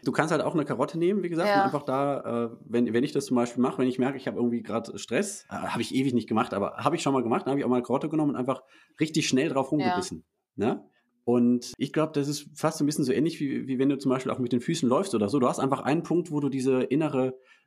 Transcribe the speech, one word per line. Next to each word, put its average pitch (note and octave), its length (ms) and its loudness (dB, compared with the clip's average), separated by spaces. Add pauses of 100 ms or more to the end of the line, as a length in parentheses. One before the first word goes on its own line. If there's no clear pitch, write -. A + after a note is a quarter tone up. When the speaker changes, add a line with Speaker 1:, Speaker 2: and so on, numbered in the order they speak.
Speaker 1:
Du B2+ 80 0
kannst D#3+ 220 2
halt D3+ 80 2
auch D#3 140 0
eine D3 100 0
Karotte C#3 340 -2
nehmen, F#3 240 2
wie F3 60 -6
gesagt, E3+ 180 0
Speaker 2:
Ja. G3+ 120 4
Speaker 1:
und - 20 6
einfach D3+ 220 0
da, C3 680 -2
äh, A#2 140 -14
wenn, A#2 280 2
wenn A#2+ 120 4
ich C#3+ 80 -4
das C#3 140 0
zum B2+ 80 0
Beispiel B2 280 0
mache, C3+ 140 0
wenn C3 100 2
ich B2 100 -2
merke, C3+ 200 0
ich C3+ 100 -12
habe A2 100 -2
irgendwie A#2+ 240 0
grad A2 380 -6
Stress, - 500 -4
äh, - 60 -12
habe - 260 -4
ich A2+ 140 -4
ewig C3+ 180 2
nicht A2+ 140 0
gemacht, A2 260 0
aber G2 240 -2
habe C#3+ 200 0
ich E3+ 40 -8
schon C#3 120 0
mal B2+ 100 2
gemacht, C3+ 220 0
dann C3+ 60 0
habe C#3+ 80 0
ich C#3 60 -2
auch A#2+ 40 2
mal B2 80 2
eine B2 80 -2
Karotte C#3 240 -2
genommen D3+ 220 0
und A#2+ 40 -4
einfach B2+ 280 -4 (360)
richtig D#3 300 0
schnell C3+ 180 4
drauf C3+ 200 0
Speaker 2:
Ja. - 100 -18
Speaker 1:
rumgebissen, F3+ 480 -2 (300)
ne? A2+ 280 0 (400)
Und A#2+ 540 2
ich C#3+ 160 -4
glaub, D#3 200 0
das C#3 160 0
ist D3 260 -6
fast D#3+ 220 -2
so D#3 60 0
ein C#3+ 40 4
bisschen D3+ 180 0
so B2 80 4
ähnlich, E3 280 0
wie, B2 260 -4
wie C3 120 -2
wenn C3+ 100 4
du C#3 80 0
zum C3 120 -2
Beispiel C3 220 0
auch A#2+ 80 -4
mit A#2+ 140 -2
den A#2+ 80 2
Füßen D#3+ 260 0
läufst D3+ 260 2
oder G#2 160 2
so. C#3 100 2
Du B2 100 4
hast - 100 -2
einfach C3 220 0
einen D#3+ 220 0
Punkt, F3 280 -2
wo D3 80 -2
du C#3+ 80 0
diese B2+ 360 0
innere C3+ 540 0 (280)